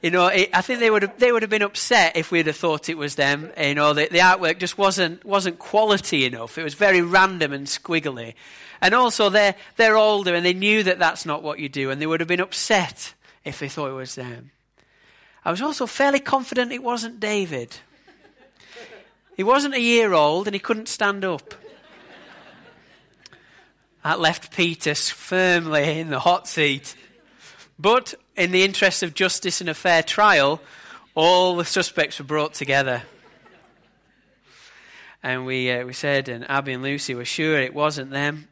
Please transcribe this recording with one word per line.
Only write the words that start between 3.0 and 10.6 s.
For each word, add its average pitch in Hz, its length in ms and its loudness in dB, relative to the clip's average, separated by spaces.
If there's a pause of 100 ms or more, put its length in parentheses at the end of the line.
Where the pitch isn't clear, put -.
them. 143 340 0 (100)
You 143 140 0
know, 147 180 4
the, 147 180 0
the 175 100 2
artwork 185 400 4
just 180 180 -6
wasn't, 185 480 0
wasn't 185 320 -2
quality 202 680 0
enough. 117 320 -6
It 165 60 -8
was 151 120 -8
very 190 280 4
random 175 500 2
and 139 140 -10
squiggly. 135 680 -6 (460)
And 190 140 4
also, 233 340 4
they're, 196 280 4 (200)
they're 220 200 6
older 202 380 4
and 175 120 0
they 180 80 2
knew 208 300 2